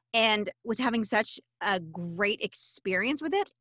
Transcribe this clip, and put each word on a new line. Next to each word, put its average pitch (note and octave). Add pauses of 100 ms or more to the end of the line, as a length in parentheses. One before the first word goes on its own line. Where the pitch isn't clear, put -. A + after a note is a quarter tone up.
(140)
and G#3+ (160)
was A3+
having A#3
such A3 (220)
a F#3+
great F3
experience -
with D4+
it, D4